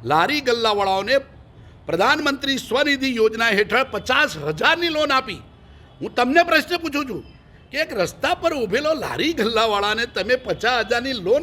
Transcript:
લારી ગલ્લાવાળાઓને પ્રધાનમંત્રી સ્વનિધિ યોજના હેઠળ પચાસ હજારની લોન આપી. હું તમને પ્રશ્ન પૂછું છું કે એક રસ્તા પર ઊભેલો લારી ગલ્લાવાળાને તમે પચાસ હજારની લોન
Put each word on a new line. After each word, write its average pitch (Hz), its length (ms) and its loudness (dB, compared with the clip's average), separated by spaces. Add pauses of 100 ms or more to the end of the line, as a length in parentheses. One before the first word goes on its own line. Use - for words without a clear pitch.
લારી 175 360 2
ગલ્લાવાળાઓને 214 760 0 (680)
પ્રધાનમંત્રી 269 720 0
સ્વનિધિ 269 580 0
યોજના 220 420 2
હેઠળ 233 340 0
પચાસ 262 460 0
હજારની 294 580 0
લોન 302 160 0
આપી. 254 300 -2 (580)
હું 214 140 -8
તમને 254 300 4
પ્રશ્ન 339 340 0
પૂછું 294 300 -4
છું 170 140 -8 (480)
કે 269 80 -6
એક 320 140 -2
રસ્તા 262 420 -2
પર 349 200 -2
ઊભેલો 262 400 0
લારી 269 380 -2
ગલ્લાવાળાને 220 760 0
તમે 233 300 -2
પચાસ 226 500 -2
હજારની 240 300 -2 (100)
લોન 262 160 4